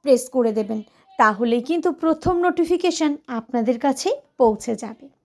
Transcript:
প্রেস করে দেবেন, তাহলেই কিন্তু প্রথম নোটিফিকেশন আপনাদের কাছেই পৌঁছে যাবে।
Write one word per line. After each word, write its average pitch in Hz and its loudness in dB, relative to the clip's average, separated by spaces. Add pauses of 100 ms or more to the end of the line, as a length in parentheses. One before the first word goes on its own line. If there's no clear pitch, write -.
প্রেস 262 4 (120)
করে 226 2
দেবেন, 214 -4 (380)
তাহলেই 233 2
কিন্তু 339 0 (140)
প্রথম 320 0 (120)
নোটিফিকেশন 339 0 (260)
আপনাদের 233 -2
কাছেই 285 0 (240)
পৌঁছে 226 0 (100)
যাবে। 226 -16 (180)